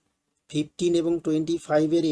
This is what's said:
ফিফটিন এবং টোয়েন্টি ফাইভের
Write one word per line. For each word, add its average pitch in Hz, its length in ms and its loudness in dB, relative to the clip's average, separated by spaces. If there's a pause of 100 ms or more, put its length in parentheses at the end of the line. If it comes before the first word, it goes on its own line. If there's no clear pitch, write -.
(500)
ফিফটিন 156 500 -2
এবং 165 120 0 (120)
টোয়েন্টি 160 320 -2 (100)
ফাইভের 156 460 2